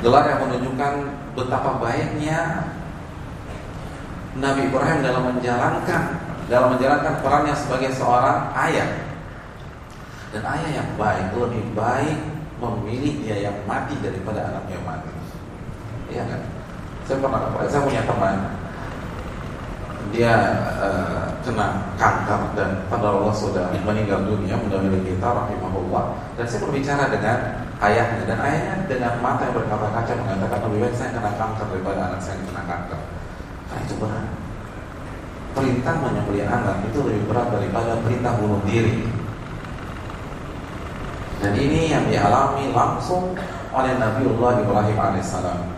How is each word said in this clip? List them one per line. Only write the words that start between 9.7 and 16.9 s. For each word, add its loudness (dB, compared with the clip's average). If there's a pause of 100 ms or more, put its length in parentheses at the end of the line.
Dan -6
ayah -2
yang -4 (100)
baik 0
lebih 0
baik 2 (420)
memilih -2
dia -2
yang -4
mati -4
daripada -4
anaknya -6
yang -6
mati. -6 (1040)
Iya -4
kan? -4 (640)